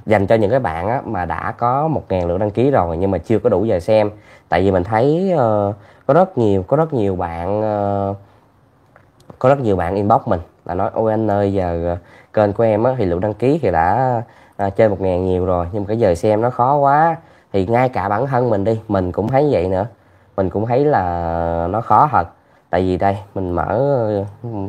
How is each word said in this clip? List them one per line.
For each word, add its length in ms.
dành 200
cho 80
những 160
cái 100
bạn 280
á, 160
mà 200
đã 340
có 300
một 200
ngàn 180
lượt 120
đăng 120
ký 200
rồi 260
nhưng 140
mà 80
chưa 200
có 100
đủ 160
giờ 160
xem. 300
Tại 140
vì 80
mình 140
thấy, 520
ờ, 360
có 80
rất 240
nhiều, 240
có 140
rất 160
nhiều 240
bạn, 460
ờ, 520
có 100
rất 120
nhiều 160
bạn 180
inbox 320
mình 140
là 100
nói: 200
"Ôi 160
anh 200
ơi, 220
giờ, 340
ờ, 100
kênh 200
của 120
em 200
á, 140
thì 60
lượt 160
đăng 140
ký 280
thì 80
đã, 520
à, 140
trên 200
một 100
ngàn 240
nhiều 220
rồi, 260
nhưng 100
mà 60
cái 100
giờ 160
xem 260
nó 100
khó 260
quá." 400
Thì 140
ngay 220
cả 200
bản 180
thân 240
mình 140
đi, 240
mình 240
cũng 160
thấy 220
vậy 180
nữa. 180
Mình 140
cũng 160
thấy 180
là 840
nó 100
khó 320
thật. 160
Tại 100
vì 160
đây, 200
mình 160
mở, 180
ờ, 560